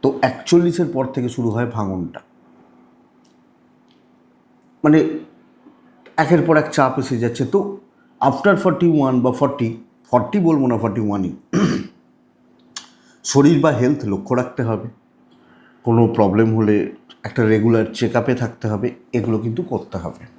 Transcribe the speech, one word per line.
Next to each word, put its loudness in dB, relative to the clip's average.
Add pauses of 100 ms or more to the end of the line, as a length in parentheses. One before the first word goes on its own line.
তো 0
একচল্লিশের 0
পর -2
থেকে -6
শুরু -4
হয় -2
ভাঙনটা, -6 (2750)
মানে 6 (1120)
একের 2
পর 2
এক 0
চাপ 0
এসে -4
যাচ্ছে। -2
তো -2 (420)
after 2
ফর্টি 0
ওয়ান 2
বা 2
ফর্টি, -2 (340)
ফর্টি 0
বলবো 2
না, 0
ফর্টি -2
ওয়ানই, -4 (180)
<clears throat> -8
শরীর 4
বা 4
হেলথ 0
লক্ষ্য -4
রাখতে -4
হবে, -4 (960)
কোনো 4
প্রবলেম 2
হলে 0 (280)
একটা -2
রেগুলার 2
চেক -4
আপে 0
থাকতে -6
হবে, -4 (220)
এগুলো -2
কিন্তু -6
করতে -8
হবে। -12 (160)